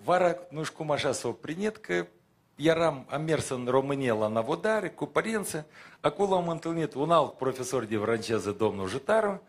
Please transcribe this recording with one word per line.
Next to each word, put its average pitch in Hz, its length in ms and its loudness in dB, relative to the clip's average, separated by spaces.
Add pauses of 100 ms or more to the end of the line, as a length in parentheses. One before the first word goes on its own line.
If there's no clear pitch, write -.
vara, 175 320 4 (120)
nu 151 140 -6
știu - 140 -8
cum 156 140 -4
așa 139 220 2
s-o 117 180 -2
prinit, 190 460 -4
că 175 300 -2 (480)
eram, 156 540 2
am 147 140 -4
mers 156 260 0
în 123 200 -4
România 135 460 2
la 107 120 2
Navodare 170 640 0
cu - 180 -8
părinții, 180 580 -2 (360)
acolo 190 360 2
am 175 120 0
întâlnit 165 460 -2
un 151 160 -2
alt 160 260 4
profesor 127 480 -2
de 110 120 -2
franceză, 107 540 0
domnul 98 380 0
Jutaru, 202 600 0